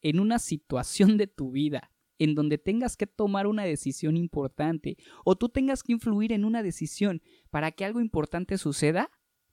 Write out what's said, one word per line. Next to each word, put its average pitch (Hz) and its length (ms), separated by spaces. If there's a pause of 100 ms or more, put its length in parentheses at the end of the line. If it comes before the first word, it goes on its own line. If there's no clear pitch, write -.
en 156 180
una 226 200
situación 160 800
de 202 100
tu 135 240
vida, 143 400 (260)
en 156 160
donde 151 240
tengas 226 400
que 202 100
tomar 196 380
una 214 180
decisión 156 540
importante 156 800 (260)
o 185 140
tú 233 120
tengas 269 340
que - 80
influir 220 400
en 208 140
una 226 180
decisión 175 580 (300)
para 156 200
que 196 140
algo 220 140
importante 180 580
suceda, 160 540 (420)